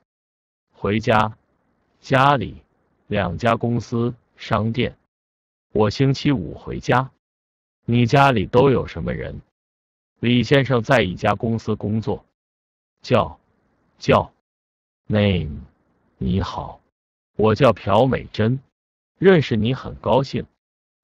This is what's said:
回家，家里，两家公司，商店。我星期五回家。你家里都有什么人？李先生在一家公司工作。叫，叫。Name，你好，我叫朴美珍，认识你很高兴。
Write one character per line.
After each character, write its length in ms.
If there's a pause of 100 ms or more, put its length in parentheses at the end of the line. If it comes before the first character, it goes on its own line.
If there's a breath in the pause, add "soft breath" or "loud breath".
(720)
回 260
家， 380 (640)
家 340
里， 260 (460)
两 300
家 180
公 240
司， 340 (220)
商 380
店。 240 (760)
我 180
星 240
期 200
五 200
回 240
家。 320 (760)
你 200
家 280
里 120
都 240
有 160
什 160
么 120
人？ 280 (800)
李 220
先 240
生 160
在 220
一 100
家 220
公 240
司 160
工 260
作。 240 (800)
叫， 360 (600)
叫。 340 (720)
Name， 560 (560)
你 240
好， 400 (540)
我 180
叫 180
朴 360
美 260
珍， 260 (600)
认 240
识 120
你 200
很 220
高 260
兴。 240 (560)